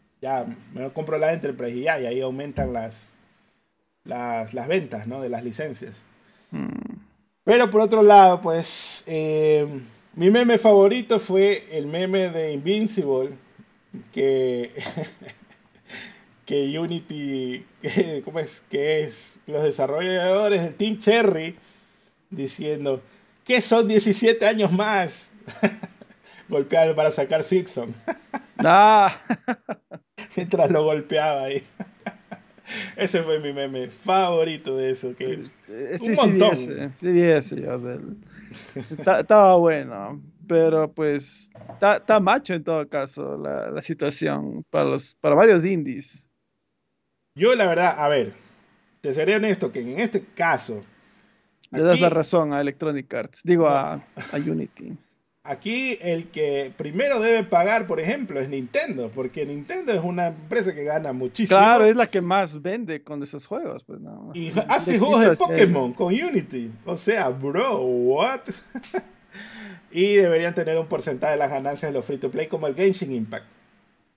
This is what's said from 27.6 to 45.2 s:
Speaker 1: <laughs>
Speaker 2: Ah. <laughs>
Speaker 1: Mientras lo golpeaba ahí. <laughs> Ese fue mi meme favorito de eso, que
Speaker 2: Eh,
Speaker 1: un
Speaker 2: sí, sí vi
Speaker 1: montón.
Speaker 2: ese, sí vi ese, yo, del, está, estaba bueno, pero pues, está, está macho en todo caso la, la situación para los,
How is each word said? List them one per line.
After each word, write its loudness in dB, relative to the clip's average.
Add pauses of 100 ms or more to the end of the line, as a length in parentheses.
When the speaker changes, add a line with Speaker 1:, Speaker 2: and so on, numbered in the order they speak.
Speaker 1:
<laughs> -20 (580)
Speaker 2:
Ah. 6 (560)
<laughs> -20
Speaker 1:
Mientras 2
lo 2
golpeaba -2
ahí. -6 (640)
<laughs> -16
Ese -2
fue -2
mi -8
meme -6
favorito -2
de -2
eso, -6
que -8 (240)
Speaker 2:
Eh, -10
Speaker 1:
un -8
Speaker 2:
sí, -8
sí 0
vi 0
Speaker 1:
montón. 4
Speaker 2:
ese, -8
sí -6
vi 4
ese, 2
yo, -8
del, -12 (800)
está, 2
estaba 8
bueno, 0 (240)
pero 2
pues, -6 (180)
está, 2
está 4
macho 0
en -6
todo -2
caso -8
la, -6
la -8
situación -6
para 0
los, -4